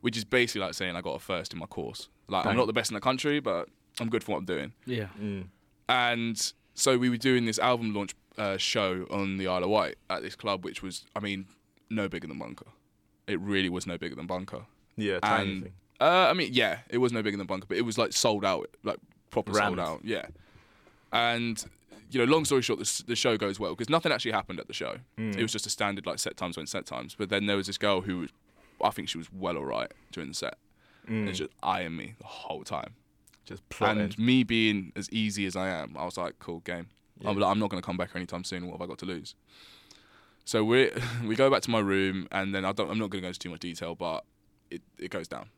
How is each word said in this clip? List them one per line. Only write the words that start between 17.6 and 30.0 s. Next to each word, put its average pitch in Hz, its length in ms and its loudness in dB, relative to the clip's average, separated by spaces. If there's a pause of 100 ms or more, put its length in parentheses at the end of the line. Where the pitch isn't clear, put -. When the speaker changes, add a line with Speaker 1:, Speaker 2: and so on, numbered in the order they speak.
Speaker 1:
but 92 100 0
it 117 40 4
was, 113 140 0
like, 113 160 2
sold 104 320 4
out, 92 240 2 (160)
like, - 140 -2 (320)
proper 104 220 0
Speaker 2:
Rammed. 101 260 4
Speaker 1:
sold - 20 -2
out, 80 240 -4
yeah. 107 220 -2 (880)
And, 117 500 2 (480)
you 127 140 -2
know, 123 60 6
long 160 140 6
story 135 180 4
short, 117 160 0
the 104 60 -6
s-, - 220 -2
the 117 100 -2
show 117 200 4
goes 101 220 0
well 90 160 -4
'cause 110 140 -6
nothing 165 240 2
actually 110 200 -2
happened 98 280 -2
at - 80 -10
the - 60 -12
show. - 240 -6 (200)
Speaker 2:
Mm. 110 180 -4
Speaker 1:
It 117 60 0
was 110 100 -2
just - 140 -4
a 104 40 -6
standard, 101 360 -2
like, 87 120 -4
set - 180 -4
times 90 200 -4
when 78 100 -8
set - 200 -6
times. 62 320 -8
But 101 120 -2
then 101 160 2
there 101 100 4
was 98 100 0
this 98 120 -4
girl 98 240 4
who 92 180 -2
was, 76 100 -6 (520)
I - 80 6
think - 180 -8
she - 100 -6
was 82 140 -12
well 92 240 -2
all 71 80 -4
right 62 260 -2 (220)